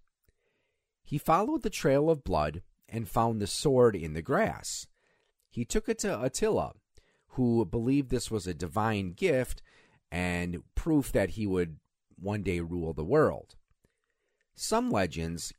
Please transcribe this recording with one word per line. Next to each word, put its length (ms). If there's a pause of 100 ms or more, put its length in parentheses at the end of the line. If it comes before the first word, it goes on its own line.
(1080)
He 120
followed 460
the 60
trail 400
of 140
blood 380 (260)
and 200
found 340
the 60
sword 480
in 180
the 80
grass. 680 (600)
He 160
took 220
it 120
to 220
Attila, 520 (560)
who 360
believed 440
this 220
was 160
a 60
divine 580
gift 500 (500)
and 520 (120)
proof 360
that 200
he 140
would 320 (420)
one 240
day 180
rule 320
the 100
world. 520 (1000)
Some 360
legends 680